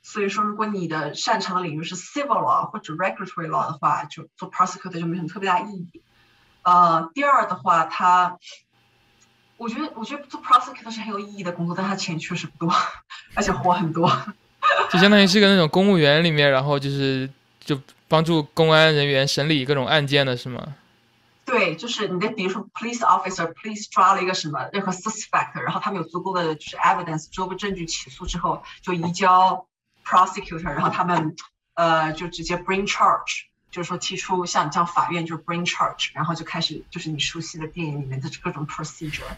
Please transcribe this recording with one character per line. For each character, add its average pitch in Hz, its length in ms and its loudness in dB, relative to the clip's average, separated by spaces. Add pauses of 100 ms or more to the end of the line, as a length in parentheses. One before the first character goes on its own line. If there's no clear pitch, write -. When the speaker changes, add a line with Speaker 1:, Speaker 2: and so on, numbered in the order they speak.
Speaker 1:
所 - 220 -6
以 196 60 0
说 208 140 -2
如 208 120 -2
果 214 100 -2
你 190 220 -4
的 151 260 -4
擅 220 260 0
长 190 160 -4
的 185 60 0
领 156 180 -6
域 165 40 -8
是 180 120 -8
civil 233 440 -2
law 147 300 0
或 214 100 -10
者 160 140 -12
regulatory 180 540 -6
law 165 200 -2
的 160 60 -8
话， - 320 -2
就 151 300 -16
做 185 140 -12
prosecutor 180 500 -4
就 170 60 -4
没 165 100 -2
什 185 60 -6
么 151 60 -6
特 - 120 -12
别 196 80 -4
大 180 120 2
意 208 120 -6
义。 175 300 -14 (640)
呃， 170 500 4
第 285 100 -2
二 - 240 4
的 185 80 -4
话， 165 300 2
它， 180 520 2 (1200)
我 233 120 -8
觉 247 100 -6
得， 302 160 -6
我 220 80 -10
觉 285 140 -10
得 - 80 -12
做 - 160 -14
prosecutor 262 500 0
是 214 100 -8
很 214 80 -6
有 202 100 -4
意 208 180 -12
义 196 60 -10
的 175 80 -4
工 170 140 -4
作， 175 100 -4
但 190 100 -2
它 202 100 -2
钱 170 220 -6
确 170 180 -8
实 160 120 -8
不 - 180 -8
多， 165 80 2 (280)
<laughs> - 340 -20
而 202 80 0
且 202 80 0
活 180 220 2
很 175 200 0
多。 165 140 2 (840)
Speaker 2:
就 277 80 4
相 202 100 8
当 208 120 8
于 196 40 8
是 190 140 4
个 202 80 6
那 196 100 6
种 165 120 6
公 190 220 4
务 185 60 6
员 151 260 6
里 170 80 2
面， 147 200 4
然 131 120 4
后 143 140 2
就 139 120 -2
是， 135 400 0 (300)
就 143 200 -4 (280)
帮 160 160 4
助 160 200 2 (100)
公 160 180 4
安 160 220 8
人 143 140 2
员 139 200 2
审 143 220 0
理 139 160 2
各 143 80 0
种 135 140 0
案 147 180 4
件 139 200 4
的 127 100 0
是 127 140 -10
吗？ 127 260 -10 (680)
Speaker 1:
对， 202 320 0
就 233 120 -12
是 220 200 -4
你 175 120 -2
的， 214 100 0
比 208 140 -6
如 185 60 0
说 202 240 -6
police 233 260 -6
officer，police 185 880 -2
抓 190 240 4
了 185 80 0
一 180 40 0
个 185 80 0
什 165 160 -4
么， 131 220 -8
任 196 100 -4
何 190 100 -4
suspect， - 680 -4
然 - 140 -4
后 185 80 -4
他 190 100 -4
们 190 100 -4
有 160 60 -6
足 175 140 -8
够 185 120 -4
的 165 220 -2
就 151 60 -18
是 - 160 -14
evidence， 151 520 0
足 185 180 -6
够 190 80 -8
证 196 200 -6
据 170 100 -8
起 - 240 -8
诉 - 160 -16
之 175 120 -6
后， 160 260 -2 (180)
就 180 120 -4
移 170 180 -2
交 185 540 4 (400)
prosecutor， 180 640 2
然 143 120 -4
后 165 80 2
他 - 140 -2
们， 165 320 0 (380)
呃， 160 400 2
就 180 140 -8
直 165 160 -10
接 175 120 -2
bring 190 320 -2
charge， - 580 2 (240)
就 175 140 -8
是 160 40 -8
说 180 100 -6
提 - 180 -6
出 180 300 -2
像， 165 260 -2
像 170 140 0
法 151 240 -2
院 170 160 -2
就 165 120 -8
bring 175 300 -4
charge， - 460 -4
然 139 100 -4
后 165 100 -2
就 160 120 -8
开 170 160 -6
始 160 280 -4
就 175 100 -10
是 160 100 -8
你 151 100 -6
熟 165 220 -6
悉 - 160 -12
的 156 100 -8
电 165 180 -6
影 147 160 -6
里 135 40 -6
面 131 160 -6
的 135 80 -8 (120)
各 175 100 -4
种 156 140 -8
procedure。 - 580 -10 (140)